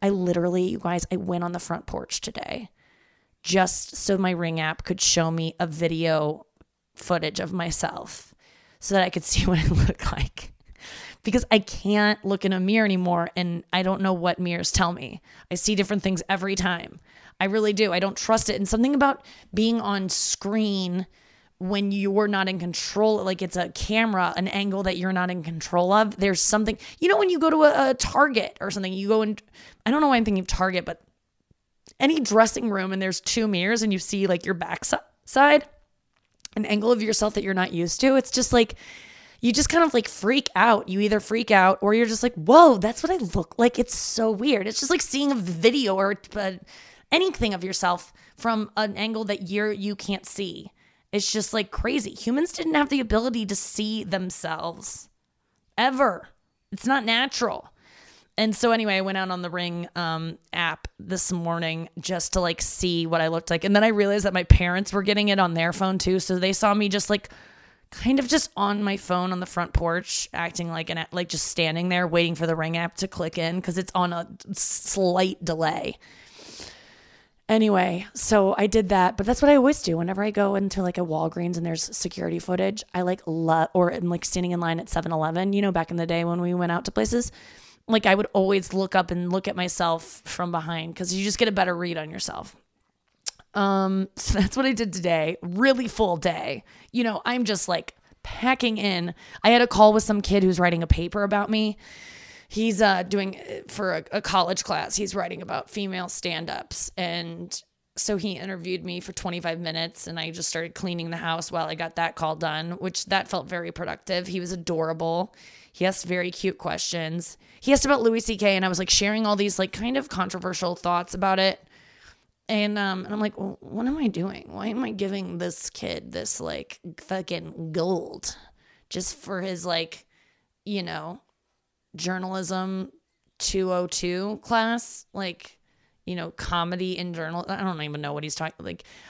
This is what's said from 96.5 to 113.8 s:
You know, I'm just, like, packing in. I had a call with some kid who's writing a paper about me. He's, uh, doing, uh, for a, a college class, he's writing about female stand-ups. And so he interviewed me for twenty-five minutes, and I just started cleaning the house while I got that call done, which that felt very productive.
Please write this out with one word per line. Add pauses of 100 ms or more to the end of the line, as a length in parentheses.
You
know,
I'm
just,
like, (260)
packing
in. (280)
I
had
a
call
with
some
kid
who's
writing
a
paper
about
me. (720)
He's,
uh,
doing,
uh,
for
a,
a
college
class,
he's
writing
about
female
stand-ups.
And (380)
so
he
interviewed
me
for
twenty-five
minutes,
and
I
just
started
cleaning
the
house
while
I
got
that
call
done,
which
that
felt
very
productive.